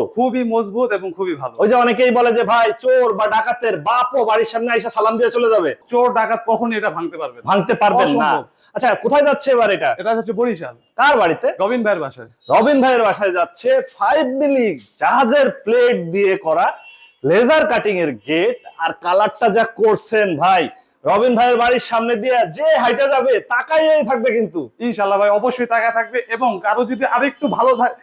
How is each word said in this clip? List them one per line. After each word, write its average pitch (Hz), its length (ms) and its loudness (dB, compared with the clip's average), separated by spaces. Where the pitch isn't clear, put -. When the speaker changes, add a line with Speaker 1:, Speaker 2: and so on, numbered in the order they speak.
Speaker 1:
খুবই 254 380 -2
মজবুত 226 480 -2
এবং 190 200 -6
খুবই 180 240 -6
ভালো। 131 220 -10
Speaker 2:
ওই 196 100 2
যে 240 80 2
অনেকেই 247 360 2
বলে 240 200 2
যে, 226 120 0
"ভাই, 226 240 2
চোর 247 340 2
বা 208 140 -2
ডাকাতের 220 500 -2
বাপও 247 480 -2
বাড়ির 220 200 2
সামনে 233 300 -4
এসে 226 140 -4
সালাম 220 280 -2
দিয়ে 226 140 0
চলে 240 180 0
যাবে।" 180 260 0
Speaker 1:
চোর 240 240 2
ডাকাত 226 340 -2
কখনই 226 300 -2
এটা 208 120 -2
ভাঙতে 165 280 -10
পারবে 131 200 -10
না। 120 80 -18
Speaker 2:
ভাঙতে 196 280 0
পারবেন 220 360 2
না। 233 200 0
Speaker 1:
অসম্ভব। 135 140 0
Speaker 2:
আচ্ছা, 226 220 0
কোথায় 285 280 2
যাচ্ছে 277 280 0
এবার 233 200 2
এটা? 151 260 -2
Speaker 1:
এটা 190 160 -4
হচ্ছে 226 200 -4
বরিশাল। 180 420 -4
Speaker 2:
কার 277 220 4
বাড়িতে? 180 300 0
Speaker 1:
রবিন 226 240 -2
ভাইয়ের 202 180 0
বাসায়। 123 280 -12
Speaker 2:
রবিন 269 320 4
ভাইয়ের 247 220 2
বাসায় 196 280 0
যাচ্ছে 180 380 -4
ফাইভ 269 460 -2
মিলি 269 400 0
জাহাজের 254 540 2
প্লেট 240 460 0
দিয়ে 190 260 0
করা 165 300 0
লেজার 240 440 4
কাটিং 214 300 -2
এর 156 140 -2
গেট। 170 300 0
আর 165 140 -4
কালারটা 202 480 0
যা 214 140 0
করছেন 208 760 0
ভাই, 175 320 2
রবিন 214 300 2
ভাইয়ের 247 220 2
বাড়ির 247 220 2
সামনে 233 360 -2
দিয়ে 247 300 0
যে 175 220 -4
হাইটা 247 300 2
যাবে 262 320 2
তাকাইয়াই 311 640 2
থাকবে 247 260 0
কিন্তু। 175 380 -4
Speaker 1:
ইনশাআল্লাহ 208 400 0
ভাই, 208 100 2
অবশ্যই 240 360 0
তাকায় 233 260 0
থাকবে। 226 280 -4
এবং 226 340 -2
কারো 220 220 0
যদি 240 200 -4
আরেকটু 277 420 -2
ভালো 233 280 2
থা-, 240 280 -2